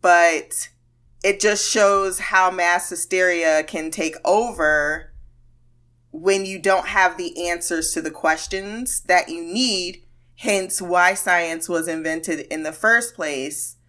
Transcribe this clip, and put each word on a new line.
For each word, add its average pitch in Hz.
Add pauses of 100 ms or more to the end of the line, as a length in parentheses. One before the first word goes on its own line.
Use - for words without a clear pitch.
But 170 (560)
it 202
just 208
shows 196
how 185
mass 175
hysteria 170
can 160
take 156
over 160 (960)
when 190
you 190
don't 190
have 185
the 175
answers 170
to 165
the 156
questions 196
that 180
you 170
need, 185 (340)
hence 196
why 180
science 170
was 170
invented 160 (100)
in 156
the 156
first 233
place 147 (120)